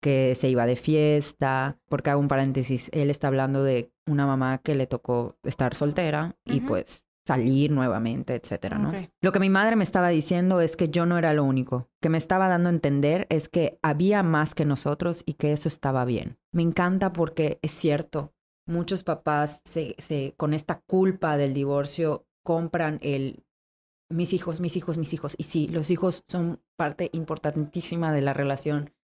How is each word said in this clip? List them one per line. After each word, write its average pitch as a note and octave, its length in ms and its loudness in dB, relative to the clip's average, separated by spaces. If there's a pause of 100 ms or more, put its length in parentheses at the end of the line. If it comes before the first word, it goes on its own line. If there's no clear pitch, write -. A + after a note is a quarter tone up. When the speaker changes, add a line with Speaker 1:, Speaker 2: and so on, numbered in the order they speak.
Speaker 1:
que C3 380 4
se C#3+ 100 2
iba A#2+ 160 4
de B2 120 2
fiesta", D3 1000 2 (100)
porque C#3+ 200 0
hago C#3+ 120 4
un C#3+ 80 2
paréntesis, C3+ 640 0
él C#3+ 160 2
está C#3+ 180 -2
hablando C3+ 380 2
de B2 260 0 (140)
una C#3+ 200 2
mamá C3 340 0
que D3+ 160 -2
le C3 120 0
tocó A#2+ 560 -2
estar - 320 -2
soltera D3+ 720 -2
y, C#3+ 140 0
Speaker 2:
Ujú. B3+ 80 -6
Speaker 1:
pues, - 360 -4 (220)
salir C3+ 460 2
nuevamente, B2 640 -2
etcétera, - 420 -6
¿no? - 120 0
Speaker 2:
Ok. D#3+ 60 -4 (260)
Speaker 1:
"Lo F#3 120 2
que G3 80 -6
mi F#3+ 80 2
madre G#3 260 2
me G#3+ 80 2
estaba F3+ 260 2
diciendo F3 520 2
es E3 160 0
que E3+ 100 0
yo E3+ 180 0
no F3 120 2
era E3 160 2
lo D3+ 100 2
único, B2+ 460 -2 (120)
que E3+ 60 0
me D#3+ 100 2
estaba F#3+ 300 2
dando F3 220 4
a - 40 2
entender D3 560 2
es D#3 200 -2
que - 320 0
había F#3 420 2
más D#3 320 2
que D#3+ 80 0
nosotros D3 600 -2
y D#3 80 -4
que D3 180 0
eso D3+ 160 0
estaba C3+ 380 0
bien". - 320 -4 (160)
Me E3+ 80 2
encanta F3+ 500 2
porque E3 500 -2
es D3+ 100 -4
cierto, D3 640 -2 (320)
muchos E3+ 380 -2
papás D3 640 -2
se, D3 340 -6
se, C#3 380 -6
con D3+ 160 0
esta D#3 340 -4
culpa F#3 480 2
del C#3+ 180 2
divorcio C#3+ 720 -2 (200)
compran E3 560 -2
el C3+ 420 -4 (680)
"mis E3+ 220 -2
hijos, E3+ 300 -4
mis F3 160 -2
hijos, E3 200 -4
mis D#3+ 160 -4
hijos". D3 240 -8
Y D#3 60 -8
sí, D3+ 240 0
los D#3+ 240 -4
hijos F3 380 0
son E3+ 320 -4 (160)
parte E3 340 -2
importantísima D#3 1000 -4
de D3 80 2
la C#3 120 0
relación C#3+ 600 -2 (100)